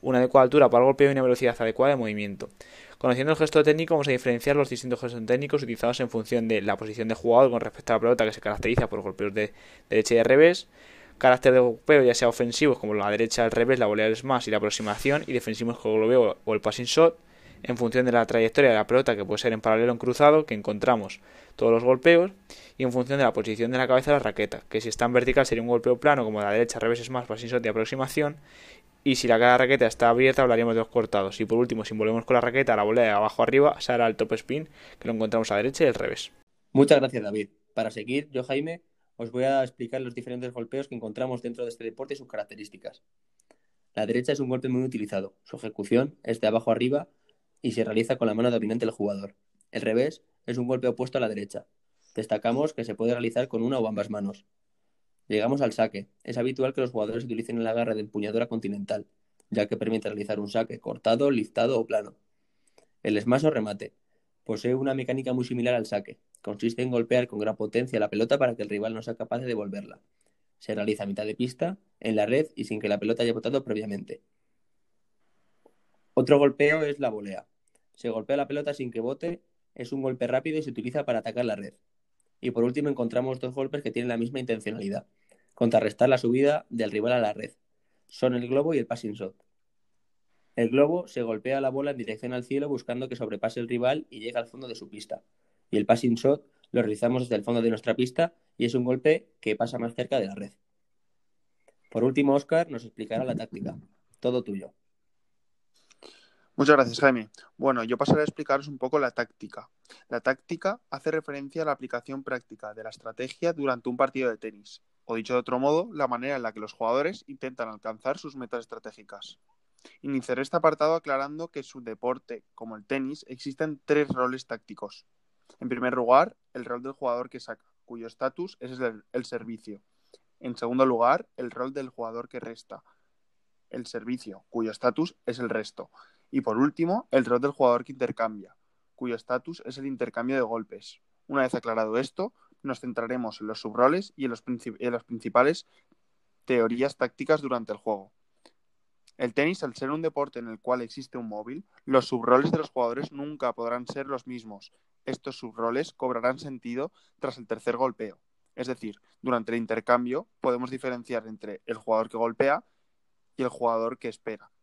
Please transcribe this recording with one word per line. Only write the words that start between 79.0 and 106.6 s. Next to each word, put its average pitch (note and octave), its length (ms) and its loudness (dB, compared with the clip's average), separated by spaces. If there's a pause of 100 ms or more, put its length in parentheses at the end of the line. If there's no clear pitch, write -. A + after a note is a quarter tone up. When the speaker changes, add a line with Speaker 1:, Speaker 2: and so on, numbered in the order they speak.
Speaker 2:
bote, C#3 420 -6 (320)
es A#2+ 180 -12
un C3+ 100 -6
golpe C3 240 -4
rápido C3+ 320 -2
y D#3 40 -4
se D3+ 80 -8
utiliza B2 340 -6
para A#2 160 -2
atacar A#2 240 -4
la A2 120 -2
red. G2 180 -14 (680)
Y B2+ 100 -2
por A#2 140 2
último C#3+ 240 0
encontramos B2+ 500 -2
dos B2+ 160 -8
golpes C#3 280 -6
que A2+ 100 -6
tienen A#2+ 160 -4
la A#2 80 -2
misma A#2+ 240 -4
intencionalidad, G#2+ 640 -6 (480)
contrarrestar A2+ 540 2
la C3 100 6
subida C3+ 520 2
del A2+ 200 -4
rival G#2+ 220 -2
a B2 80 2
la G#2+ 140 0
red. G2+ 180 -12 (560)
Son B2+ 260 0
el A#2+ 140 -4
globo D3 260 0
y C#3+ 40 0
el A#2 80 -4
passing A#2 260 -8
shot. G2+ 240 -10 (1200)
El A#2 140 0
globo D3+ 360 2
se - 160 -8
golpea A#2 380 -4
la C3+ 80 -2
bola C#3 240 -6
en C3 60 -8
dirección A2+ 340 -10
al B2 100 -6
cielo C#3 260 -4
buscando B2 400 -6
que B2 60 -10
sobrepase A2+ 460 -6
el A#2 80 -8
rival B2 420 -2
y A#2 80 -18
llegue A#2+ 200 -8
al A#2 100 -8
fondo B2+ 180 -18
de A#2 80 -12
su G2+ 140 -16
pista. G2+ 340 -14 (480)
Y - 60 0
el G#2+ 100 0
passing A#2 280 2
shot C#3 300 0 (280)
lo A#2+ 80 2
realizamos A#2+ 440 0
desde B2 120 -2
el G2+ 80 -4
fondo A#2+ 180 0
de A#2 60 2
nuestra A2+ 260 -2
pista B2 400 -2 (220)
y - 80 -4
es A#2 100 -2
un B2 100 0
golpe C3 440 2 (100)
que G#2+ 160 -2
pasa A#2 240 -4
más A#2 160 -6
cerca B2+ 240 -4
de G#2 80 -2
la G2 80 -10
red. G2+ 180 -12 (1400)
Por A2+ 120 -2
último, C3+ 320 2
Óscar D#3+ 360 0
nos A#2+ 140 -10
explicará A2 400 -8
la B2 120 -4
táctica. G#2+ 400 -10 (420)
Todo B2 240 -2
tuyo. G2 300 -10 (1800)
Speaker 3:
Muchas C#3+ 220 6